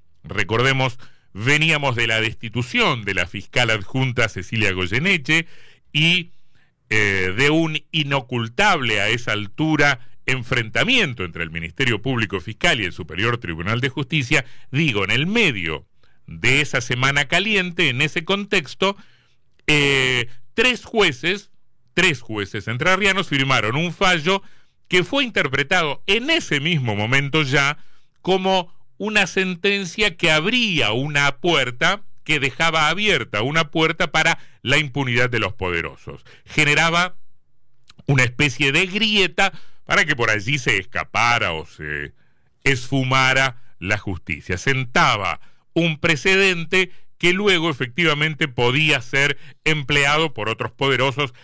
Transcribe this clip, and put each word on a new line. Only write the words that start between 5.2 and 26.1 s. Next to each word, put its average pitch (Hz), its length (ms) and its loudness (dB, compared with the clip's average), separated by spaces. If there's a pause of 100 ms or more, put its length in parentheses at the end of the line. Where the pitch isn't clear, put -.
y, 170 400 2 (580)
eh, 98 460 2
de 139 160 4
un 160 400 0
inocultable 131 1080 0
a 104 100 2
esa 113 220 -2
altura 143 680 0 (260)
enfrentamiento 127 1000 0
entre 82 200 -6
el 80 80 -6
Ministerio 95 500 -2
Público 110 380 -2
Fiscal 135 400 0
y 98 60 -2
el 85 80 -4
Superior 98 460 -2
Tribunal 90 420 -4
de 135 80 -2
Justicia. 147 560 -2 (260)
Digo, 127 320 2
en 95 80 2
el 131 140 2
medio 120 640 0 (400)
de 120 340 2
esa 143 200 0
semana 135 460 0
caliente, 180 640 0
en 127 120 0
ese 160 220 -2
contexto, 196 720 -2 (720)
eh, 135 600 2 (260)
tres 240 320 0
jueces, 185 640 0 (460)
tres 175 260 2
jueces 104 460 -6
entrerrianos 185 640 0
firmaron 131 460 0
un 170 180 -2
fallo 185 500 0 (440)
que 175 160 2
fue 277 200 0
interpretado 151 840 0
en 233 240 0